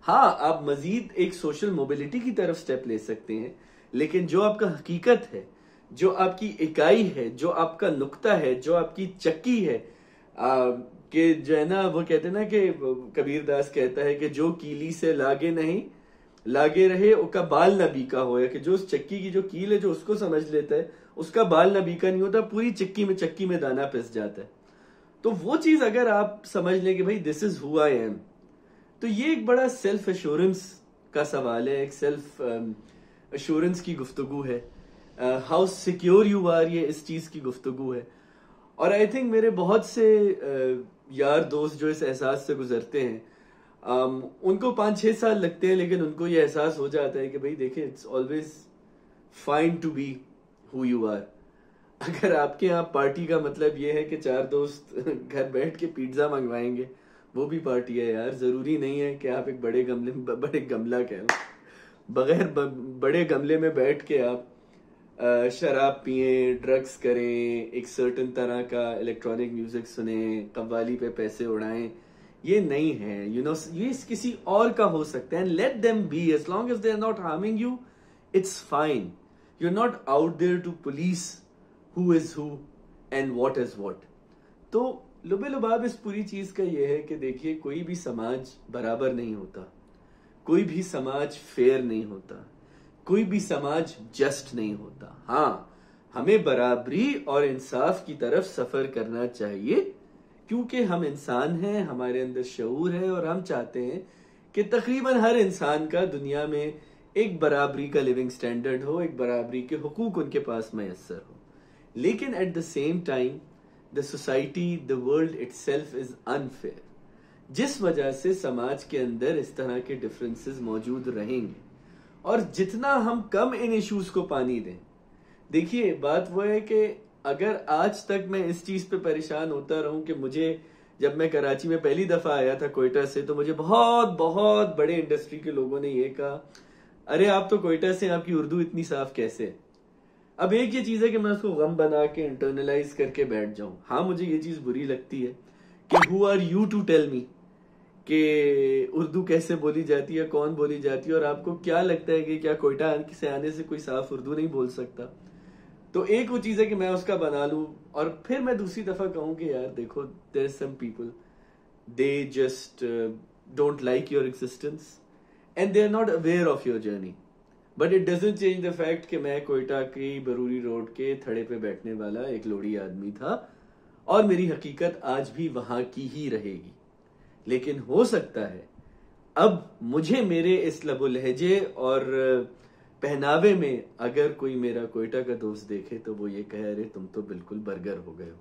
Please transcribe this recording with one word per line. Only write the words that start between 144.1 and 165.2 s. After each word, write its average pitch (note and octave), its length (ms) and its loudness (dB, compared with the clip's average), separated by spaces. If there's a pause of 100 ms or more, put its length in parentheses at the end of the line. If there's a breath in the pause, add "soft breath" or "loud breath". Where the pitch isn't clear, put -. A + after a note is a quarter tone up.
ये D#3 120 0
चीज़ D#3 220 -6
बुरी B2+ 260 -4
लगती C3 360 -6
है B2 160 -6 (560 loud breath)
कि - 40 8
who F#3 220 4
are G3 220 6
you F3+ 240 2
to G#3 160 0
tell D#3 280 4
me B2+ 120 -4 (880 soft breath)
कि C#3+ 840 4
उर्दू E3 300 -2
कैसे E3 320 2
बोली D3+ 280 0
जाती C#3+ 320 0
है, D#3+ 100 0
कौन D3+ 300 0
बोली D3 240 0
जाती C#3 300 -2
है, D#3+ 60 2
और D#3+ 80 4
आपको D3 300 -2
क्या F#3 280 0
लगता E3 300 0
है D#3+ 100 4
कि D#3 160 -4
क्या D#3 160 0
कोयटा D3+ 440 2
से D#3 300 -6
आने C#3+ 240 -4
से D#3 120 -10
कोई D3 160 -8
साफ C3+ 320 -4
उर्दू C3+ 220 -6
नहीं D#3 140 -2
बोल C3+ 200 -2
सकता? B2 480 -12 (800 loud breath)
तो F#3 120 2
एक A3 240 2
वो B3 80 -2
चीज़ G#3+ 240 0
है G#3+ 60 6
कि G#3 80 -2
मैं F#3 140 0
उसका F#3 260 0
बना D3 300 0
लूँ, D#3 500 -6
और D#3+ 300 -4
फिर C4 140 -2
मैं B3 180 0
दूसरी G3 260 -6
दफ़ा F#3+ 220 -4
कहूँ D#3+ 300 -4
कि D#3 180 -4
यार B2+ 140 -4
देखो, A#2 360 -8
there C3+ 440 -4
are C#3 160 -8
some C3+ 100 -8 (100)
people, A#2 240 -8 (920 soft breath)
they C#3 380 0
just, C3 460 -2
uh, A#2 280 -2 (480)
don't C#3+ 240 0
like C#3+ 280 0
your C3 220 0
existence D3 500 -10 (760 soft breath)